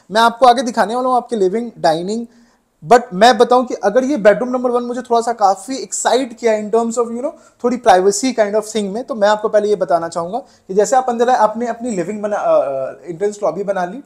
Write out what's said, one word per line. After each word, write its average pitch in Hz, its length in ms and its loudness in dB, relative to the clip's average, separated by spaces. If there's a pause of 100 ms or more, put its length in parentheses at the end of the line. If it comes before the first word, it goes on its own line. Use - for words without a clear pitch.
(100)
मैं 208 100 2
आपको 233 260 4
आगे 240 160 6
दिखाने 220 320 -2
वाला 254 140 -2
हूँ 254 80 2
आपके 240 200 -2
लिविंग, 214 420 -2
डाइनिंग, 175 480 -2 (560)
but 226 200 4 (100)
मैं 220 260 4
बताऊं 247 260 4
कि 254 100 -8 (100)
अगर 208 200 2
ये 285 120 -2
बेडरूम 214 320 4
नंबर 247 220 -2
वन 240 120 -2
मुझे 240 200 -8
थोड़ा 233 180 0
सा 233 120 -2
काफी 214 440 0
एक्साइट 240 600 -2
किया 226 160 0
in 214 120 -4
terms 233 320 -2
of, 226 140 -2
you 233 80 -8
know, 294 100 -6 (340)
थोड़ी 247 140 0
privacy 202 540 2
kind 208 240 0
of 214 80 -2
thing 208 260 -6
में, 220 140 -8
तो 277 100 -8
मैं 208 140 2
आपको 214 200 0
पहले 208 200 2
ये 208 80 0
बताना 170 320 0
चाहूंगा 175 300 -6
कि - 360 -14
जैसे 202 220 2
आप 254 120 2
अंदर 233 220 0
आए, 254 60 4
आपने 220 300 0
अपनी 233 240 -8
लिविंग 196 320 -6
बना, 202 140 -4
अ, 160 240 2
अ, 135 440 -4
एंट्रेंस 196 380 -6
लॉबी 175 200 -2
बना 185 220 -4
ली, 196 220 -10